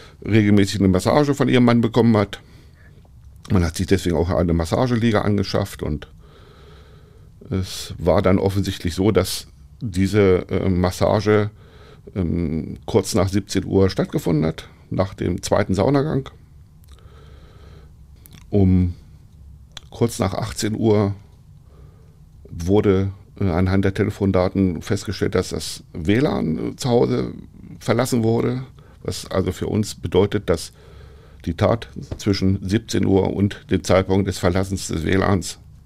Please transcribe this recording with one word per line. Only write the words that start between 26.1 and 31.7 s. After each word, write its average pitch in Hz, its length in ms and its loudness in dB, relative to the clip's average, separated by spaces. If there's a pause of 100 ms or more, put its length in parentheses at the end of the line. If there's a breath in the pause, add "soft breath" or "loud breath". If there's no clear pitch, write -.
lan 120 580 -2
zu - 120 -6
Hause 123 440 0 (460)
verlassen 120 460 0
wurde, 120 400 0 (400 soft breath)
was - 260 -8
also 92 220 0
für - 160 -6
uns 104 260 -2
bedeutet, 98 560 0
dass - 220 -4 (720 loud breath)
die 85 100 -4
Tat 110 340 0 (280)